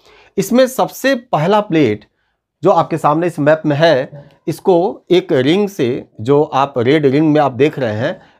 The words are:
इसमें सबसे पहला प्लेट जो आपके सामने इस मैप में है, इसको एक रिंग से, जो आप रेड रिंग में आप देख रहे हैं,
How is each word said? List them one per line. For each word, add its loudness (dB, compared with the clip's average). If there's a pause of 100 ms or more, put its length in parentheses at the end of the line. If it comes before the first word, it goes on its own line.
(360)
इसमें 2
सबसे -4
पहला -2
प्लेट 0 (580)
जो 2
आपके 0
सामने 0
इस -6
मैप 2
में 0
है, 0 (200)
इसको -2
एक 0
रिंग 0
से, -4 (120)
जो 2
आप -2
रेड 2
रिंग 2
में 2
आप 0
देख 0
रहे -4
हैं, -6 (200)